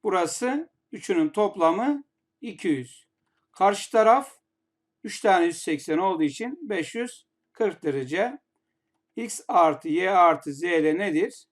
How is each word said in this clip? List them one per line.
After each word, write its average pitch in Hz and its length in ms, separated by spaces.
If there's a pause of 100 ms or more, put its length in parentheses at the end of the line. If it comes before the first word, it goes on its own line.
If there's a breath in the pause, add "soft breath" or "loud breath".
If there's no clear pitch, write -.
Burası 240 640 (220)
üçünün 160 380
toplamı 208 720 (380)
iki - 260
yüz. 131 400 (440)
Karşı 202 400
taraf 226 460 (680)
üç - 180
tane 185 240
yüz 165 120
seksen 156 400
olduğu 175 260
için 240 460
beş 180 260
yüz 240 320 (240)
kırk - 320
derece. 151 560 (760)
X 226 320
artı 160 420
y 180 220
artı 165 420
z 151 100
ile 160 340
nedir? 190 540